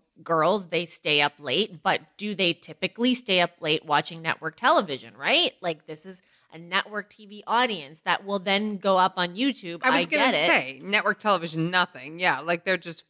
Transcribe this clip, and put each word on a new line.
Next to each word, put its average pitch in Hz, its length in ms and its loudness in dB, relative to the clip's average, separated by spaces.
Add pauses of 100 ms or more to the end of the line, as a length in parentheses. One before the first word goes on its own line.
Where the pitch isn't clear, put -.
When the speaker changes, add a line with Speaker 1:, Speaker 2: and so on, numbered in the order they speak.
(240)
Speaker 1:
girls, 165 460 0
they 170 160 -2
stay 151 360 0
up 147 160 2
late, 147 460 -4
but 180 180 0 (160)
do 208 160 -6
they 175 200 0
typically 220 600 -2
stay 196 260 0
up 175 200 2
late 156 260 -2
watching 160 380 -2
network 160 320 -4
television, 156 600 0
right? 208 460 0
Like, 165 240 -6
this 156 220 -14
is 185 160 -18 (280)
a 160 60 -20
network 196 540 -6
T 214 160 -20
V 208 180 -18
audience 190 580 -2
that 185 220 0
will 196 140 -2
then 202 380 -2
go 190 200 2
up 185 180 4
on 175 200 -2
YouTube. 202 480 -4
Speaker 2:
I 262 120 4
was - 120 2
Speaker 1:
I - 20 -6
Speaker 2:
gonna 254 220 4
Speaker 1:
get - 20 2
it. 160 160 4
Speaker 2:
say, 135 340 0
network 202 360 0
television, 165 500 0
nothing. 165 480 -2
Yeah, 170 220 2
like, 170 260 -2
they're 185 120 2
just 170 320 -10